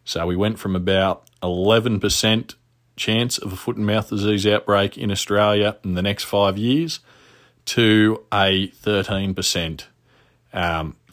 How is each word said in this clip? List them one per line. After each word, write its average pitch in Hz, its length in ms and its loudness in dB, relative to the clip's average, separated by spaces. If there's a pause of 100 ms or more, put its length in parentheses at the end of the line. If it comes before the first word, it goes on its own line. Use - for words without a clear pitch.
So 85 220 -6
we 90 80 -2
went 107 240 -2
from 95 160 -4
about 95 540 0 (120)
eleven 101 600 2
percent 110 560 0 (400)
chance 117 420 -2
of 98 140 -8
a 92 40 -8
foot 107 200 -6
and 107 100 -2
mouth 107 220 0
disease 104 360 0
outbreak 101 540 2
in 110 140 -2
Australia 104 720 2
in 92 100 -2
the 90 80 -2
next 101 220 -2
five 101 340 2
years 143 400 -2 (680)
to 110 680 4
a 98 360 2
thirteen 98 640 -2
percent, 85 520 -4 (640)
um, 82 440 -4 (160)